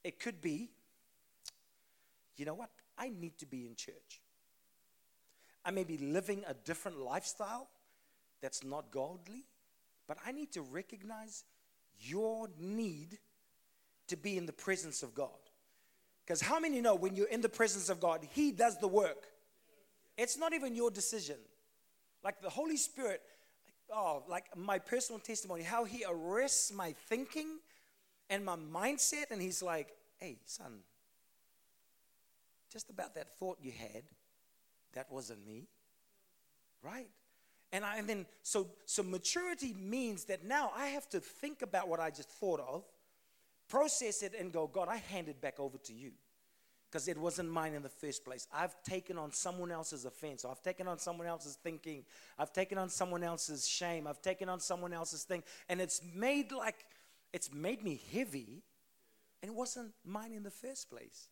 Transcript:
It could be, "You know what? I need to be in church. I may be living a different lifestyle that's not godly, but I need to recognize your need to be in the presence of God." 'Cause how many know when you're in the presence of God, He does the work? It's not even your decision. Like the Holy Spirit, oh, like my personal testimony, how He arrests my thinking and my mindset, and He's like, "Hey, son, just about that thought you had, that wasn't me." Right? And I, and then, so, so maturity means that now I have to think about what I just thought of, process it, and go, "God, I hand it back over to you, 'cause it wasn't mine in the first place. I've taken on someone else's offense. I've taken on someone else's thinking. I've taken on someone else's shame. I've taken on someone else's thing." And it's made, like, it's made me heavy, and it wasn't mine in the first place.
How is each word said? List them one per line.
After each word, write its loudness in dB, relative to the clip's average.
It -6
could -6
be, 0
"You -2
know 0
what? -10
I -4
need -6
to -10
be -6
in -12
church. -12
I 2
may 2
be -2
living 0
a -4
different -6
lifestyle -4
that's -4
not -6
godly, -4
but -6
I -2
need -6
to -4
recognize -8
your 0
need -2
to -2
be 0
in 0
the -4
presence 0
of -8
God." -2
'Cause 2
how 6
many 4
know 10
when 2
you're 6
in 2
the 6
presence 4
of 2
God, 4
He 4
does 8
the 2
work? 6
It's 2
not 4
even 0
your 4
decision. -2
Like -2
the -4
Holy 2
Spirit, 0
oh, 2
like -4
my 2
personal 0
testimony, -4
how 2
He -4
arrests 4
my -2
thinking -2
and 0
my 0
mindset, 2
and -2
He's 0
like, -2
"Hey, -10
son, -10
just -12
about -6
that -10
thought -4
you -8
had, -10
that -6
wasn't -8
me." -12
Right? -8
And 2
I, 0
and -2
then, 0
so, 2
so 2
maturity 2
means 0
that -2
now 4
I 0
have -4
to 0
think -6
about 2
what 2
I 2
just -12
thought 2
of, -4
process 4
it, -4
and -4
go, 4
"God, 2
I 0
hand -4
it -8
back -4
over -2
to -12
you, -12
'cause -2
it 0
wasn't 0
mine 2
in -4
the -8
first -6
place. -8
I've 0
taken -4
on -4
someone -2
else's -4
offense. -8
I've -6
taken -2
on -2
someone -4
else's -4
thinking. -8
I've 0
taken 2
on 2
someone 2
else's 0
shame. 2
I've -4
taken 2
on 0
someone 0
else's -2
thing." -2
And 2
it's 2
made, 2
like, -2
it's -4
made -2
me 0
heavy, -4
and -8
it -8
wasn't -4
mine -6
in -6
the -6
first -8
place. -16